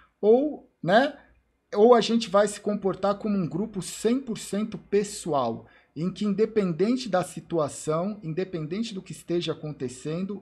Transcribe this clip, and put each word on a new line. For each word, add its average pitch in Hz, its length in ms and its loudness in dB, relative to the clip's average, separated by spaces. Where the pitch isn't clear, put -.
ou, 247 500 2
né, 233 320 4
ou 220 200 8
a 233 60 10
gente 220 300 0
vai 202 180 6
se 202 140 -10
comportar 202 540 -2
como 202 220 -2
um 180 80 2
grupo 185 360 -4
cem 240 400 -2
por 226 160 -8
cento 202 400 -4
pessoal, 143 880 -2
em 170 160 -4
que 185 140 -6
independente 208 840 0
da 180 120 2
situação, 160 1040 -4
independente 180 680 -6
do 190 80 -8
que - 100 -18
esteja 165 400 -4
acontecendo, 156 920 -8